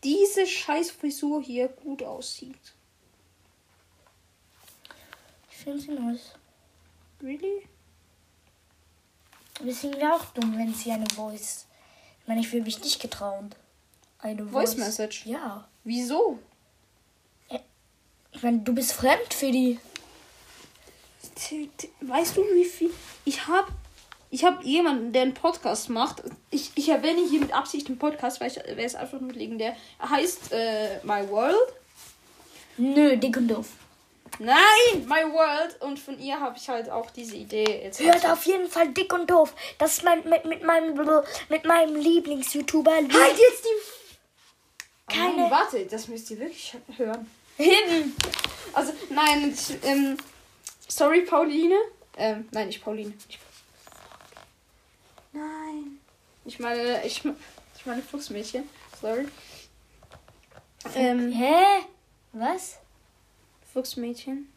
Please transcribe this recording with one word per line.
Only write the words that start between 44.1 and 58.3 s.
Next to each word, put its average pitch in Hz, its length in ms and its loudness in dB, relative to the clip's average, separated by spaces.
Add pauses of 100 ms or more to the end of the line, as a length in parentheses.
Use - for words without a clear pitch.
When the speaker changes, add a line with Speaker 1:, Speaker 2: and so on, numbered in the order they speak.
Speaker 2:
Keine 339 360 0
Speaker 1:
Nein, 339 80 4
warte, 269 340 2
das 220 220 -10
müsst 233 240 -12
ihr 214 80 -12
wirklich 320 360 -12 (220)
hören. 226 320 -6 (280)
Speaker 2:
Hin. 339 560 4 (600)
Speaker 1:
Also, 269 200 0 (160)
nein, 294 420 2
ich, - 320 -8
ähm, 277 340 0 (680)
sorry, 320 340 4
Pauline. 330 540 2 (420)
Ähm, 220 340 -4
nein, 208 160 -4
nicht - 160 -12
Pauline. 214 260 -8
Nicht - 300 -20 (1900)
Pauline. 302 140 -10
Nein. 302 520 -12 (460)
Ich 233 140 -16
meine, 240 460 -4
ich, - 200 -6
ich - 600 -10
meine 254 180 -8
Fuchsmädchen. 254 640 -10 (320)